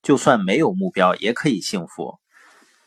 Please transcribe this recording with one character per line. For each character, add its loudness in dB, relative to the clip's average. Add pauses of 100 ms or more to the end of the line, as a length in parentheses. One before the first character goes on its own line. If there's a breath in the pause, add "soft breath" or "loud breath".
就 4
算 2
没 2
有 2
目 -4
标 2
也 -4
可 -2
以 -2
幸 -8
福。 -12 (680 soft breath)